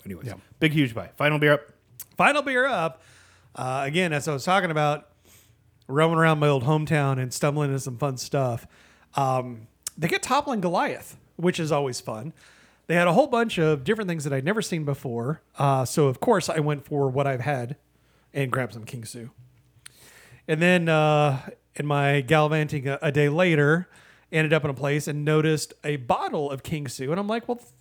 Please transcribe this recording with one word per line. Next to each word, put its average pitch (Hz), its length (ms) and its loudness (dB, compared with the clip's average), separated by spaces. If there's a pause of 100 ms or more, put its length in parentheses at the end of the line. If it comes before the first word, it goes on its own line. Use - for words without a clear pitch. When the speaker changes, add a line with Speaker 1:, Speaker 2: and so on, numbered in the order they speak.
Speaker 1:
anyways. 98 220 -12
Speaker 2:
Yeah. 107 60 -10 (260)
Speaker 1:
Big, 156 140 2
huge 139 200 0
buy. 101 220 -10
Final 147 240 0
beer 147 140 6
up. 143 80 2 (560)
Speaker 2:
Final 277 240 4
beer 262 240 0
up. 175 360 -2 (540)
Uh, 131 300 -4
again, 165 280 0
as 143 140 -2
I 156 60 -2
was 131 100 -6
talking 185 280 2
about, 151 380 0 (760)
roaming 160 300 2
around 160 220 4
my 147 80 4
old 135 160 2
hometown 147 560 2
and 127 140 -4
stumbling 147 360 0
into 135 100 -2
some 131 180 -10
fun 135 200 -4
stuff. 127 480 -4 (500)
Um, 127 520 -4 (300)
they 160 100 -2
get 381 160 -2
Toppling 277 380 -2
Goliath, 180 560 -4 (180)
which 175 240 0
is 156 120 -2
always 143 300 -2
fun. 127 320 -10 (540)
They 165 80 0
had 175 120 4
a 170 60 4
whole 269 140 4
bunch 233 320 0
of 156 240 2
different 208 260 -2
things 160 140 -4
that 139 100 -2
I'd 135 120 -2
never 208 160 0
seen 160 240 -4
before. 135 560 -4 (160)
Uh, 135 280 2
so, 143 220 2
of 127 120 0
course, 202 300 2
I 160 100 0
went 147 260 -2
for 139 240 0
what 135 180 0
I've 131 140 -2
had 131 340 -4 (580)
and 135 180 -2
grabbed - 220 -4
some 113 120 -14
King 117 200 -12
Sue. 120 240 -14 (1160)
And 160 140 0
then, 175 280 4
uh, 151 600 2 (260)
in 147 100 -4
my 143 360 2
gallivanting 151 680 2
a, 139 140 -4
a 156 100 0
day 147 180 4
later, 160 580 4 (440)
ended 156 200 2
up 156 120 2
in 151 60 -2
a 139 40 -4
place 143 340 -2
and 147 160 -6
noticed 156 500 0 (100)
a 151 140 -4
bottle 175 520 -4
of 135 140 -8
King 147 240 -8
Sue. 131 240 -8
And 175 80 -2
I'm 202 80 -6
like, 226 200 -6
"Well, 240 140 -6 (200)